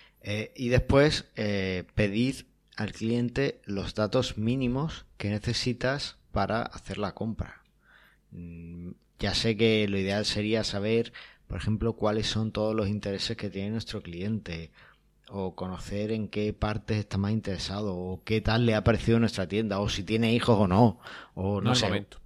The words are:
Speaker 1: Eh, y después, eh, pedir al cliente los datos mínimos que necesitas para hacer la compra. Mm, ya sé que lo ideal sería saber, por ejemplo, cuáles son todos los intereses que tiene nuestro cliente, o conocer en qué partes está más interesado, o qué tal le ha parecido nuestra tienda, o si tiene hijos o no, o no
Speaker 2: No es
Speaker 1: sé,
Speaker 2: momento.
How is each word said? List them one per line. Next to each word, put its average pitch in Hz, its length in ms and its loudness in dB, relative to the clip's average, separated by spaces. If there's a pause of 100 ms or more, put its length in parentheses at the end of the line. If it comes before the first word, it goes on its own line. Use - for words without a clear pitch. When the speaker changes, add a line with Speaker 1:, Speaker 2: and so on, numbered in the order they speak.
(220)
Speaker 1:
Eh, 104 340 -6
y 123 140 -2
después, 139 560 6 (100)
eh, 95 500 0 (100)
pedir 107 520 0 (280)
al 104 180 -4
cliente 120 720 -2
los 98 300 -6
datos 117 420 0
mínimos 127 680 -2 (120)
que 104 120 -2
necesitas 123 880 -2 (140)
para 101 320 0
hacer - 340 -10
la 98 160 -4
compra. - 500 -8 (680)
Mm, 85 600 -12 (280)
ya 101 160 0
sé 113 220 2
que 110 320 4
lo 101 80 0
ideal 98 280 0
sería 107 380 0
saber, 110 500 -2 (340)
por 92 120 -6
ejemplo, 110 360 0
cuáles 107 320 0
son 110 240 -2
todos 107 240 0
los 107 140 0
intereses 104 480 -4
que 104 120 -6
tiene 98 220 -4
nuestro 110 300 -6
cliente, 87 680 -6 (580)
o 95 260 -6
conocer 101 560 -6
en 110 180 -4
qué 104 240 -2
partes 107 460 -2
está 101 180 -4
más 101 140 2
interesado, 101 640 -4
o 90 280 -6
qué 110 180 2
tal 113 240 4
le 113 100 6
ha 107 80 2
parecido 113 360 4
nuestra 101 280 2
tienda, 101 320 0
o 104 100 0
si - 140 -4
tiene 113 300 2
hijos 117 260 6
o 101 80 6
no, 98 320 6 (360)
o 98 260 -2
no - 0 -
Speaker 2:
No 123 120 2
es 123 60 2
Speaker 1:
sé, 113 80 2
Speaker 2:
momento. 104 380 -4